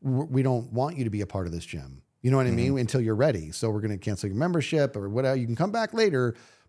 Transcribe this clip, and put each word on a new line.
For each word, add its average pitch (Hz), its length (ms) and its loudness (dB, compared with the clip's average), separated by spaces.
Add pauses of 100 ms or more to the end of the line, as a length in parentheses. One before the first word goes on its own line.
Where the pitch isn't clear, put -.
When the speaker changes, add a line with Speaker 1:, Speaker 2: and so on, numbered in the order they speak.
Speaker 1:
w-, 135 300 0
we 131 120 4
don't 127 280 0
want 143 260 -2
you 131 60 -2
to 113 60 -2
be 104 100 -2
a 98 80 -4
part 95 180 -4
of 85 60 -6
this 82 140 -6
gym. 67 380 -12 (180)
You 123 100 2
know 135 60 6
what 127 100 4
I 98 40 2
mean? 90 180 2
Speaker 2:
Mm-hmm. - 80 2
Speaker 1:
Until 123 240 0
you're 113 140 0
ready. 104 360 2
So 113 180 -2
we're 104 120 0
gonna 104 160 -2
cancel 101 320 -4
your 95 80 -2
membership 156 580 0
or 98 140 -6
whatever. 131 260 2
You 123 100 0
can 117 120 -2
come 190 140 0
back 220 220 -2
later, 143 420 2 (340)